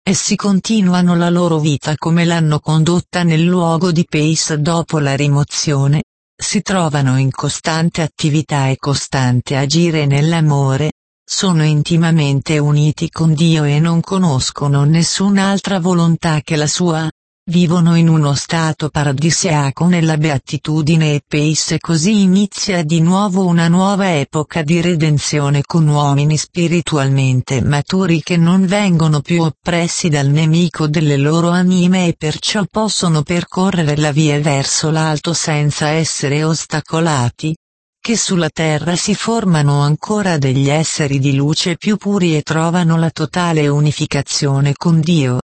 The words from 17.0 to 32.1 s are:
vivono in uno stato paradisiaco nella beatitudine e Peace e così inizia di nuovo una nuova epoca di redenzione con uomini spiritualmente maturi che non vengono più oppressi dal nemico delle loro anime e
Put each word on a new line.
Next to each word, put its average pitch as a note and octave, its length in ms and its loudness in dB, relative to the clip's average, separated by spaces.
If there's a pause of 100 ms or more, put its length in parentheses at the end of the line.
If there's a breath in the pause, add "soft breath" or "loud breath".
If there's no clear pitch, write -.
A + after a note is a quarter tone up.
vivono E3+ 460 2
in E3 120 4
uno D3+ 260 2
stato D#3+ 560 -4
paradisiaco D3 960 -2
nella D#3+ 320 0
beatitudine D#3 960 0
e D3 120 -4
Peace D3+ 480 -2
e D#3 40 -2
così F3 420 0
inizia F#3+ 640 0
di D#3+ 160 0
nuovo F#3+ 440 2
una E3+ 220 2
nuova F#3+ 500 2
epoca D3+ 460 -4
di E3 180 0
redenzione D3 840 0
con D#3+ 260 2
uomini D3 480 2
spiritualmente C#3 1200 0
maturi E3 640 0
che F3+ 140 -2
non E3+ 280 4
vengono E3+ 560 2
più E3+ 220 0
oppressi E3+ 680 -2
dal C#3+ 200 0
nemico D#3 580 2
delle D3+ 300 0
loro D#3+ 340 2
anime F3+ 560 2
e E3 100 0